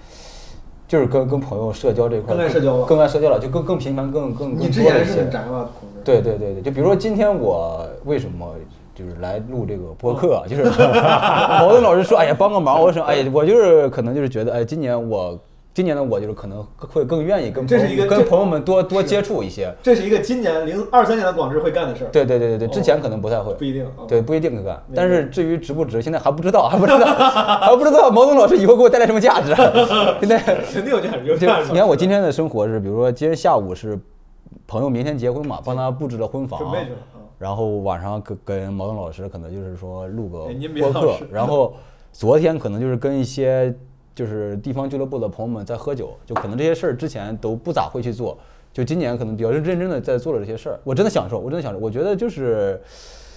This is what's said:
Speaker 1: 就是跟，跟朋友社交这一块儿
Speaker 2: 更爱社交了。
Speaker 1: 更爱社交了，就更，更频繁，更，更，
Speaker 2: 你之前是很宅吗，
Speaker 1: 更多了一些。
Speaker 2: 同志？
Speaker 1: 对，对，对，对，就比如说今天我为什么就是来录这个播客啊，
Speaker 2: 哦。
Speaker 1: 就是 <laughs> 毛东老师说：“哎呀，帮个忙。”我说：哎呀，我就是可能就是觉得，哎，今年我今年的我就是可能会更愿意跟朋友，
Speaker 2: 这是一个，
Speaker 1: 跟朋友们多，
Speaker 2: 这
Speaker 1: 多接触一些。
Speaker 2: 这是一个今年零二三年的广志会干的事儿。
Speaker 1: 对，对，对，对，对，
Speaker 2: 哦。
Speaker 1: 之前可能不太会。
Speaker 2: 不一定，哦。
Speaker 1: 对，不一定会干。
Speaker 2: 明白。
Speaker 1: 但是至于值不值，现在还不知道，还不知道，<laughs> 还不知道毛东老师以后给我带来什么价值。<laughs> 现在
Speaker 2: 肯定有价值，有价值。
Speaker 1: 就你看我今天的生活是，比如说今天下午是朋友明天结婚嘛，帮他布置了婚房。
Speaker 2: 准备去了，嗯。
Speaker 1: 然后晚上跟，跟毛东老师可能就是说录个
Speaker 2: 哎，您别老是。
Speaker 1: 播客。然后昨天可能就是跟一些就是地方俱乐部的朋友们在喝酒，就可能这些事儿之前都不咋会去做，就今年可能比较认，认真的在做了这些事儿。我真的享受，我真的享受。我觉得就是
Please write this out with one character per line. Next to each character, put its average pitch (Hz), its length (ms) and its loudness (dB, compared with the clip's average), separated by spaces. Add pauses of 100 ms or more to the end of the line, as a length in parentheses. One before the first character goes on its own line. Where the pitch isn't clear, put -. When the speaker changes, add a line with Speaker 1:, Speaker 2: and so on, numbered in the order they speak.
(880)
Speaker 1:
就 160 100 2
是 127 60 2
跟， 131 200 0
跟 135 140 -2
朋 104 180 -8
友 110 140 -4
社 113 220 -2
交 117 160 0
这 117 80 -2
一 - 20 -2
块 113 140 -4
儿 175 40 -2
Speaker 2:
更 170 80 0
爱 143 60 0
社 165 80 2
交 135 160 2
了。 123 100 0
Speaker 1:
更 156 140 4
爱 147 80 6
社 147 140 0
交 151 80 4
了， 110 100 2
就 127 80 -6
更， 160 160 -2
更 185 140 -2
频 135 180 -4
繁， 135 160 -4
更， 135 240 -4
更， 139 240 -6
Speaker 2:
你 - 80 -2
之 226 160 2
前 - 220 6
是 170 160 0
很 127 100 -2
宅 - 140 -4
吗， 123 240 -8 (100)
Speaker 1:
更 101 100 -18 (140)
多 135 100 0
了 113 60 6
一 - 20 0
些。 - 0 -
Speaker 2:
同 - 0 -
志？ - 0 -
Speaker 1:
对， - 0 -
对， 110 160 -2
对， 101 180 -6
对， 95 60 -10
就 131 80 -6
比 135 120 -4
如 156 40 2
说 196 80 4
今 202 220 -2
天 208 180 2
我 85 540 -4 (160)
为 139 160 -2
什 101 100 -8
么 85 240 -12 (400)
就 92 120 -16
是 87 160 -14
来 95 280 -8
录 120 160 -6
这 101 120 -8
个 87 80 -12 (120)
播 120 160 -2
客 156 220 0
啊， 76 100 -2
Speaker 2:
哦。 - 40 -14
Speaker 1:
就 131 80 -6
是 147 100 0
<laughs> - 80 0 (880)
毛 190 80 6
东 247 100 8
老 185 140 6
师 185 80 4
说 214 160 4
：“哎 165 60 4
呀， 143 120 2
帮 202 140 2
个 202 80 0
忙。” 147 240 2
我 180 80 6
说： 165 120 0
哎 147 120 0
呀， 135 180 0
我 151 120 4
就 214 120 6
是 160 300 8
可 127 140 -4
能 117 120 -2
就 147 80 -2
是 139 60 0
觉 113 160 -4
得， 120 80 -2
哎， 117 140 -2
今 156 140 -6
年 120 300 -2
我 90 300 -4 (340)
今 185 120 0
年 156 100 0
的 143 80 0
我 113 160 -2
就 104 80 -6
是 107 60 -6
可 101 140 -14
能 104 180 -12 (100)
会 - 300 -4
更 151 180 -2
愿 175 220 -2
意 107 40 -6
跟 135 160 -6
朋 233 120 2
友， 208 40 4
Speaker 2:
这 202 60 2
是 196 60 -2
一 - 20 -2
个， - 100 2
Speaker 1:
跟 208 200 4
朋 175 120 2
友 202 80 2
们 156 180 -2
多， 185 200 2
Speaker 2:
这 185 60 -8
Speaker 1:
多 190 120 0
接 202 200 0
触 196 200 -4
一 95 80 -6
些。 90 320 -8
Speaker 2:
这 247 140 4
是 190 80 0
一 202 60 -2
个 214 100 4
今 247 220 -4
年 160 260 -2
零 202 240 -6
二 247 140 6
三 226 100 0
年 208 100 0
的 185 60 0
广 160 180 -2
志 151 100 -2
会 160 120 0
干 165 160 -2
的 160 80 -6
事 - 80 -10
儿。 - 80 -6
Speaker 1:
对， 143 140 4
对， 123 120 2
对， 117 200 0
对， - 20 -
对， 113 80 -2
Speaker 2:
哦。 110 40 -6
Speaker 1:
之 202 100 -2
前 147 180 2
可 143 80 -4
能 107 140 -6
不 107 80 -4
太 113 100 -2
会。 101 140 -6
Speaker 2:
不 143 100 -10
一 135 80 -4
定， 131 140 -6 (100)
哦。 - 100 -18
Speaker 1:
对， 117 160 2
不 147 140 -2
一 160 40 0
定 160 120 -2
会 107 120 -6
干。 90 240 -8
Speaker 2:
明 - 80 -8
白。 - 0 -
Speaker 1:
但 180 120 0
是 165 200 2
至 170 160 -4
于 165 140 -2
值 156 140 -10
不 151 140 -2
值， 113 160 -4
现 151 100 -6
在 160 80 -2
还 135 100 -2
不 156 140 -2
知 180 80 0
道， 165 160 4
还 175 100 0
不 196 80 4
知 285 60 6
道， 262 160 8
<laughs> - 80 4
还 214 580 4
不 262 120 6
知 302 60 4
道 294 200 8
毛 240 140 6
东 285 100 6
老 226 100 8
师 359 120 6
以 196 80 2
后 233 100 10
给 233 80 6
我 233 60 10
带 240 100 4
来 226 60 4
什 220 80 4
么 214 80 2
价 196 180 4
值。 147 160 0 (320)
<laughs> 202 320 2
现 202 80 0
在 226 120 6
Speaker 2:
肯 - 440 -2
定 269 100 -4
有 208 60 2
价 - 120 -4
值， 123 140 -8
有 160 120 2
价 180 240 4
值。 135 60 -2
Speaker 1:
就 139 60 -4
你 175 60 4
看 208 80 6
我 151 80 4
今 180 140 0
天 202 120 2
的 170 80 0
生 151 200 -2
活 107 180 -2
是， 110 120 -2
比 98 100 -6
如 104 80 -4
说 127 120 2
今 123 160 -2
天 160 100 0
下 156 220 2
午 95 160 -4
是 107 240 -8 (720)
朋 113 160 -4
友 139 60 -2
明 123 160 -2
天 151 120 -6
结 120 140 -2
婚 147 160 -6
嘛， 104 160 -8
帮 127 100 -6
他 131 160 -4
布 135 160 -6
置 120 120 -8
了 110 100 -4
婚 135 180 -8
房。 - 140 -8
Speaker 2:
准 156 100 -8
备 180 140 -4
去 127 80 -12
了， 117 60 -14 (180)
嗯。 107 60 -20 (180)
Speaker 1:
然 98 160 -8
后 107 220 -4
晚 95 240 -4
上 101 200 -6
跟， 98 220 -12
跟 98 300 -6
毛 95 140 -6
东 107 100 -8
老 87 120 -10
师 92 200 -12
可 92 80 -16
能 82 120 -14
就 98 120 -12
是 92 160 -12
说 92 320 -12
录 107 180 -8
个 82 220 -12
Speaker 2:
哎， 123 40 -10
您 151 200 -10
别 143 100 -2
老 139 60 2
是。 135 40 0
Speaker 1:
播 160 80 -2
客。 147 300 0
然 110 160 -2
后 139 260 0 (380)
昨 123 260 2
天 160 220 2
可 - 80 -6
能 104 140 -6
就 131 80 -2
是 123 80 -2
跟 139 200 -2
一 135 60 0
些 131 500 0 (400)
就 123 120 -6
是 104 320 -6
地 117 160 -8
方 135 140 -4
俱 139 100 -6
乐 135 80 -4
部 135 120 -6
的 113 100 -4
朋 110 200 -8
友 120 40 -6
们 104 140 -8
在 117 100 -8
喝 113 200 -6
酒， 120 160 -10 (140)
就 - 100 -8
可 - 120 -6
能 107 100 -8
这 143 60 -4
些 160 120 0
事 165 120 -4
儿 127 80 -2
之 151 120 -6
前 110 300 -10
都 113 180 -6
不 139 180 -8
咋 80 160 -2
会 123 120 -8
去 120 100 -6
做， 107 260 -8 (340)
就 127 120 -4
今 156 160 -2
年 123 180 -4
可 120 60 -8
能 110 120 -6
比 110 60 -6
较 113 80 0
认， 151 140 -2
认 175 160 -2
真 185 100 -4
的 143 100 -4
在 127 180 -2
做 160 160 -4
了 113 60 -2
这 101 60 -8
些 110 100 -8
事 139 140 -12
儿。 - 140 -10
我 131 100 -6
真 170 100 2
的 220 60 0
享 98 180 -2
受， 101 120 -6
我 92 100 -8
真 165 80 -6
的 156 60 -6
享 107 100 -8
受。 95 60 -10
我 110 100 -4
觉 123 140 -4
得 202 120 -2
就 226 140 -4
是 110 500 -2 (580)